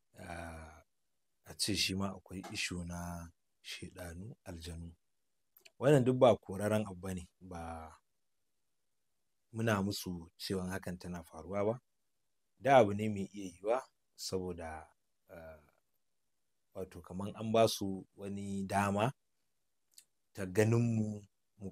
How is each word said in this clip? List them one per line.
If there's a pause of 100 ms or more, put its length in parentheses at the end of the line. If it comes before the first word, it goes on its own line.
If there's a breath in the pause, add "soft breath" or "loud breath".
(140)
ah, (640)
a
ce
shi
ma
akwai (120)
issue
na (680)
shaiɗanu, (180)
aljanu. (880)
Wannan
duk
ba
koraren
abu
bane, (160)
ba (2000)
muna
musu
cewan
hakan
tana
faruwa
ba. (880)
Da
abu
ne
mai
iya
yiwuwa (320)
saboda, (440)
eh, (1160)
wato
kaman
an
ba
su
wani
dama (1200)
ta
ganin (160)
mu, (500)
mu